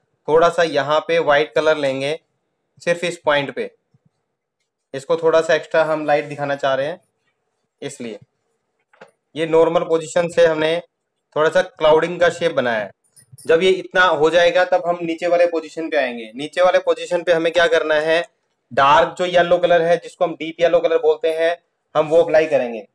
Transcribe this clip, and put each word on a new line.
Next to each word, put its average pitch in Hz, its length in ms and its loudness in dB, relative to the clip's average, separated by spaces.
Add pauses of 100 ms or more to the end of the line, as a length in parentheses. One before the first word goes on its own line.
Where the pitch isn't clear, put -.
(280)
थोड़ा 165 220 4
सा 170 140 -2
यहाँ 147 360 0
पे 165 200 -2
व्हाइट 147 340 0
कलर 156 240 2
लेंगे, 139 400 -4 (640)
सिर्फ 170 220 -2
इस 170 140 -6
पॉइंट 143 360 -2
पे। 107 160 -8 (1200)
इसको 151 220 -4
थोड़ा 160 240 2
सा 165 140 0
एक्स्ट्रा 156 300 0
हम 156 220 -4
लाइट 147 200 0
दिखाना 143 300 -6
चाह 139 180 -2
रहे 135 120 -4
हैं 175 140 -10 (840)
इसलिए। 120 360 -14 (1160)
ये 156 120 -4
नॉर्मल 165 380 2
पोजीशन 165 440 -2
से 170 180 2
हमने 160 320 0 (580)
थोड़ा 156 140 2
सा 180 120 0
क्लाउडिंग 160 580 0
का 175 100 4
शेप 170 240 -4
बनाया 123 240 -2
है। 101 120 -8 (560)
जब 165 160 2
ये 185 80 4
इतना 185 320 0
हो 160 280 2
जाएगा 175 360 2
तब 180 200 0
हम 175 160 -2
नीचे 165 240 -6
वाले 175 200 2
पोजीशन 160 440 -6
पे 156 60 -2
आएंगे। 120 400 -4
नीचे 151 260 -4
वाले 180 180 4
पोजीशन 170 420 -4
पे 175 100 0
हमें 165 200 0
क्या 170 160 2
करना 156 280 0
है, 160 260 0 (500)
डार्क 151 460 2
जो 180 80 -2
येलो 175 320 2
कलर 170 240 2
है 170 140 2
जिसको 165 280 -6
हम 170 100 -4
डीप 160 260 -10
येलो 165 200 2
कलर 165 180 0
बोलते 156 340 0
हैं, 165 240 -2 (380)
हम 156 140 0
वो 165 140 4
अप्लाई 156 240 2
करेंगे। 123 480 -2